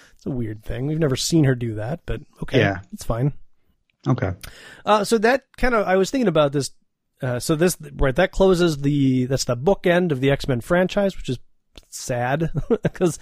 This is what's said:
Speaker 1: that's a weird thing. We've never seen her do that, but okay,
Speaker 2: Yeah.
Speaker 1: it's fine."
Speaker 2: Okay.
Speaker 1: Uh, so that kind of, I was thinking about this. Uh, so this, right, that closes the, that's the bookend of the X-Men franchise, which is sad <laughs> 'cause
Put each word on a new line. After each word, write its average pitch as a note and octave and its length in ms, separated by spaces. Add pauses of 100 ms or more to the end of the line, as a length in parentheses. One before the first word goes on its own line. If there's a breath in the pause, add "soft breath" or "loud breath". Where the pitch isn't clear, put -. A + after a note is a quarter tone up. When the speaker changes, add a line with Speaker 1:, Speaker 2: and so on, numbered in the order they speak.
(140)
Speaker 1:
that's - 120
a - 40
weird A2 320
thing. B2 240
We've D#3 120
never C#3 180
seen D#3+ 280
her C3+ 100
do A#2+ 220
that, A2+ 280
but - 160 (220)
okay, - 160
Speaker 2:
Yeah. F#2+ 220 (120)
Speaker 1:
it's - 120
fine." B2 280 (760)
Speaker 2:
Okay. A2 260 (520 loud breath)
Speaker 1:
Uh, G#3 200
so A3+ 140
that A#3 280 (100)
kind B3 180
of, G3+ 120
I F#3 100
was F#3+ 140
thinking B3+ 180
about D3+ 240
this. C#3+ 200 (500)
Uh, B2 180
so E3 140
this, E3 220 (180)
right, C#3 220
that F3+ 160
closes F3 460
the, C3+ 480
that's C3 180
the B2 120
bookend F3+ 560
of B2+ 80
the C3+ 100
X-Men C3+ 300
franchise, F#3 560
which - 120
is B2 100 (500)
sad C3 640 (200)
<laughs> G#3+ 220
'cause F3 300